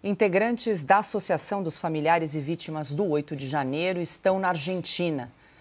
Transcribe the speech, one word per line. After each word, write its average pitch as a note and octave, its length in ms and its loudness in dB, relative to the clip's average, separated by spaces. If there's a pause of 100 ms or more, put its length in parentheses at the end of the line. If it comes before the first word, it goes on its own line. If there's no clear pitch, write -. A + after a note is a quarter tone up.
Integrantes G3+ 760 2
da F#3+ 140 6
Associação G3+ 600 0
dos E3 160 0
Familiares D#3+ 560 0
e D#3 60 -2
Vítimas D#3 540 -6
do F#3 160 0
oito D3 260 0
de C#3 100 -8
Janeiro D3+ 540 -2
estão F#3+ 400 2
na F#3+ 80 0
Argentina. E3 840 -2 (320)